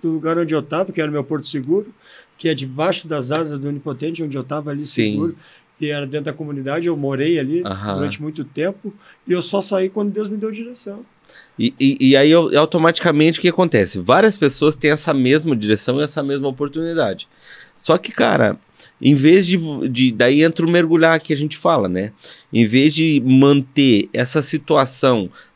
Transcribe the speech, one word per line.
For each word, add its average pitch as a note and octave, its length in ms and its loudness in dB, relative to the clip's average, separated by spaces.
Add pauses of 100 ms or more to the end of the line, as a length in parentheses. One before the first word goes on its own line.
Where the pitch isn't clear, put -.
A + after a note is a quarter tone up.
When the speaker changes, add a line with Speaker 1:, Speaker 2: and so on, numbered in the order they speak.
Speaker 1:
do E3 100 -2
lugar D#3+ 260 -2
onde E3+ 160 -2
eu D#3 100 0
tava, F3+ 280 -4
que E3+ 100 -6
era D3+ 80 -2
o D3 40 -8
meu D3 100 -4
porto D3+ 240 -6
seguro, D#3 480 -4 (420)
que - 120 -4
é D#3+ 60 0
debaixo C3+ 520 -4
das C#3+ 240 -6
asas D3+ 300 -4
do C#3 80 -8
Onipotente, D3 520 -8
onde D3 160 -6
eu C3 60 -6
tava D3 300 -8
ali C#3+ 80 -8
Speaker 2:
Sim. A#2 320 -2
Speaker 1:
seguro, E3 240 -2 (420)
que D3+ 120 -4
era C#3+ 140 -4
dentro C#3+ 220 -6
da D#3 60 -8
comunidade, D3 560 -6
eu E3 80 -2
morei C#3+ 420 -2
ali D3 260 -2
Speaker 2:
Aham. G2+ 300 -6
Speaker 1:
durante C#3 260 -4
muito D3+ 240 -8
tempo, F#3 480 -6 (360)
e - 40 0
eu F3+ 100 0
só G3 200 -2
saí F#3+ 260 -2
quando G#3 220 -4
Deus G#3 160 -6
me G3+ 100 -8
deu A3 140 -6
direção. A3+ 540 -14 (520)
Speaker 2:
E, A#2+ 220 -2
e, C3+ 220 2
e C3+ 160 6
aí, C#3+ 160 6
eu, E3 260 4
automaticamente, D#3+ 800 2
o - 40 -16
que F3+ 60 4
acontece? C#3+ 520 0
Várias F3 360 4
pessoas D3+ 380 0
têm D3+ 160 0
essa D3+ 240 0
mesma C#3 400 2
direção A2 460 0
e - 20 0
essa D3+ 200 -6
mesma C#3 260 -4
oportunidade. C#3+ 800 -4 (500)
Só - 180 2
que, - 140 -4
cara, B2 480 0 (420)
em C3+ 140 4
vez E3 320 6
de, F3+ 100 0 (320)
de, B2+ 220 2
daí B2 320 4
entra E3 240 0
o E3 40 0
mergulhar E3 500 4
que D#3+ 120 -6
a D3 40 -2
gente D3 200 -6
fala, C#3 320 0
né? F#2 240 -4 (400)
Em A2+ 140 4
vez C3 260 2
de D#3 320 2
manter C3+ 880 4
essa B2 300 -2
situação C3 880 0 (240)